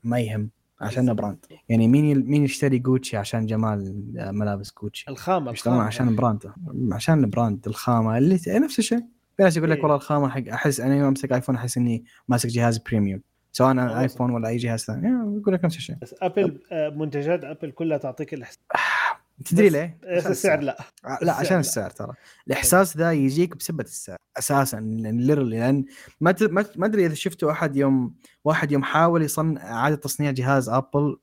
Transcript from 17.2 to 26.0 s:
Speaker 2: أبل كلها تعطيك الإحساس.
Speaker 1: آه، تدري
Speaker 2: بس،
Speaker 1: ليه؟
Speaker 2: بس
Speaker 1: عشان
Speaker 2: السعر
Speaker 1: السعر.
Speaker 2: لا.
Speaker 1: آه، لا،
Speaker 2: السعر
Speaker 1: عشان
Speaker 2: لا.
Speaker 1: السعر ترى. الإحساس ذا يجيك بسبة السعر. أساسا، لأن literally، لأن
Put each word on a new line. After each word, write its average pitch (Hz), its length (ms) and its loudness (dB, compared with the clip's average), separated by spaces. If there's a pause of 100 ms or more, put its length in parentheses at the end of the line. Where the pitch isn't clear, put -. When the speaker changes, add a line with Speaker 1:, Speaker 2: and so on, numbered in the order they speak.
Speaker 2:
أبل 151 260 -10
كلها 156 280 -2
تعطيك - 360 -8
الإحساس. - 240 -14 (160)
Speaker 1:
آه، - 720 -4
تدري 196 220 4
Speaker 2:
بس، 175 60 8
Speaker 1:
ليه؟ 160 300 -4
Speaker 2:
بس - 60 -18 (100)
Speaker 1:
عشان 190 120 -2
Speaker 2:
السعر 175 280 0
Speaker 1:
السعر. - 20 -2
Speaker 2:
لا. 135 200 -4 (240)
Speaker 1:
آه، - 40 -12
لا، 135 140 -6
Speaker 2:
السعر 170 180 0
Speaker 1:
عشان 175 140 2
Speaker 2:
لا. 170 60 4
Speaker 1:
السعر 107 300 -2
ترى. - 220 -10 (340)
الإحساس 175 500 2
ذا 165 160 2
يجيك 151 440 2
بسبة 147 280 -6
السعر. - 320 -14 (220)
أساسا، 135 380 0
لأن 110 500 -2
literally، 147 120 4
لأن 127 460 0 (360)